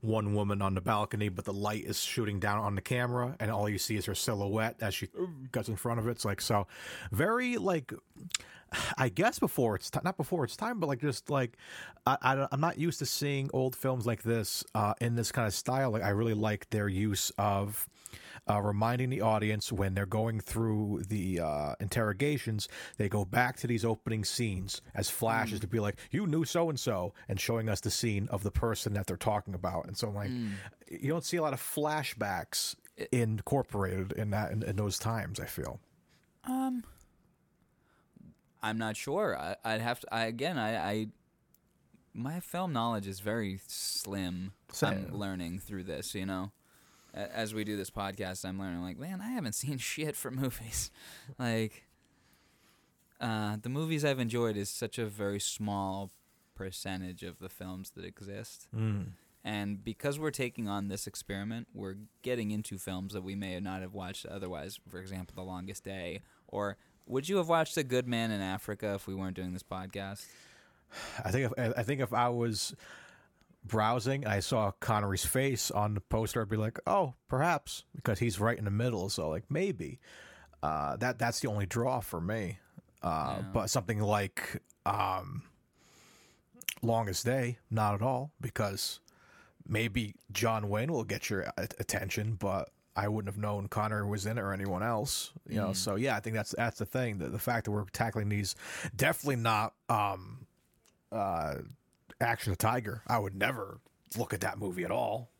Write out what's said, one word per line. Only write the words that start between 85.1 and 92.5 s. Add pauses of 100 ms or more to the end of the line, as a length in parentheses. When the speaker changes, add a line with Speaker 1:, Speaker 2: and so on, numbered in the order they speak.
Speaker 1:
Longest
Day, (120)
not
at
all,
because (720)
maybe (180)
John
Wayne
will
get
your
a-, (100)
attention,
but (260)